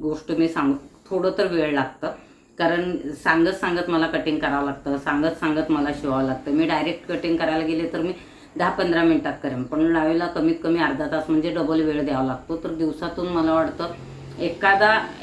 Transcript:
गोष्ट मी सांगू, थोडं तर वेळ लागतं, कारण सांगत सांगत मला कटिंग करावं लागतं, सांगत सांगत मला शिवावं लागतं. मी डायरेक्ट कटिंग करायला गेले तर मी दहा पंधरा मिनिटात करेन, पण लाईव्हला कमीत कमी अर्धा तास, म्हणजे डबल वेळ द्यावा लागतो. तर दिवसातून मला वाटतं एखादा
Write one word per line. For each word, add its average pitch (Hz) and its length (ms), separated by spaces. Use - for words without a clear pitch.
गोष्ट 156 300
मी 165 160
सांगू, 143 260
थोडं 185 280
तर 190 140
वेळ 160 220
लागतं, 135 340
कारण 175 380
सांगत 165 380
सांगत 175 400
मला 165 160
कटिंग 156 320
करावं 143 260
लागतं, 139 340
सांगत 147 420
सांगत 156 300
मला 143 220
शिवावं 135 300
लागतं. 131 280
मी 156 160
डायरेक्ट 156 420
कटिंग 170 280
करायला 160 300
गेले 165 260
तर 170 80
मी 175 120
दहा 175 120
पंधरा 170 320
मिनिटात 156 300
करेन, 131 200
पण 151 180
लाईव्हला 165 460
कमीत 165 360
कमी 165 160
अर्धा 147 280
तास, 151 220
म्हणजे 160 260
डबल 160 280
वेळ 151 220
द्यावा 131 200
लागतो. 131 320
तर 165 180
दिवसातून 170 540
मला 160 260
वाटतं 160 320
एखादा 196 720